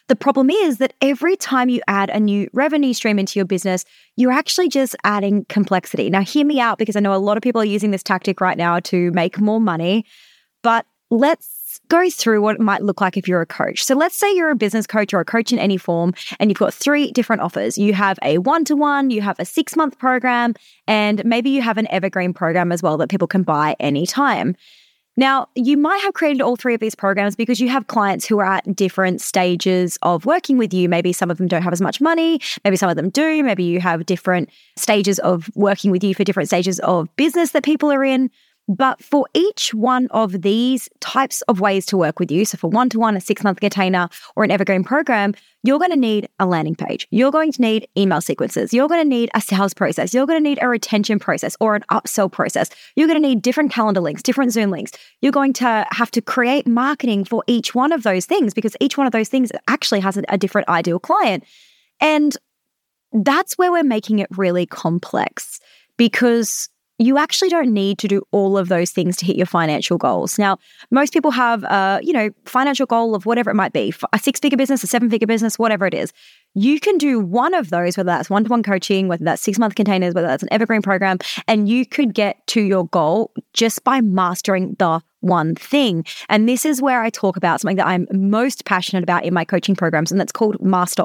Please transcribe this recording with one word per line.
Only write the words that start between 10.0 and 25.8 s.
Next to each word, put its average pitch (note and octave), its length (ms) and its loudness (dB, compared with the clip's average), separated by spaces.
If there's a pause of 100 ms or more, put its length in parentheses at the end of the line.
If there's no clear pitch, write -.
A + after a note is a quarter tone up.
but A3+ 220 2 (240)
let's C#4 460 0 (340)
go F4 220 4
through G#3+ 300 0
what G#3+ 160 0
it G#3+ 40 -6
might G3+ 220 0
look G3 180 -2
like F#3 160 0
if F#3 120 -4
you're F3+ 140 0
a E3 40 -4
coach. - 380 -4
So C4 100 0
let's D#4 220 0
say G4+ 180 2
you're E4 160 2
a C4+ 60 2
business G#3+ 320 -2
coach G#3 240 -2
or F#3+ 80 0
a E3 40 -2
coach A3+ 280 -2
in A#3+ 60 2
any G3 180 2
form, F3 380 0 (260)
and G#3 100 4
you've F#3+ 80 0
got - 160 0
three D4 380 0
different A3+ 300 0
offers. A#2 360 -4
You G3+ 140 2
have G3 300 0
a D3+ 160 2
one-to-one, C#4+ 720 2
you G#3+ 100 0
have G3+ 180 -4
a F3+ 60 -6
six-month - 540 -2
program, B3 560 0 (340)
and G#3 360 0
maybe A#3 260 2
you C4+ 120 2
have A3+ 160 0
an A3 100 0
evergreen F#3 440 -2
program F3 400 0
as E3+ 100 -2
well D#3 140 0
that D3+ 140 -2
people F#3 180 0
can F#3+ 160 0
buy D3+ 340 0
anytime. F3+ 800 -2 (600)
Now, C4 380 2
you B3+ 220 2
might D#4+ 220 2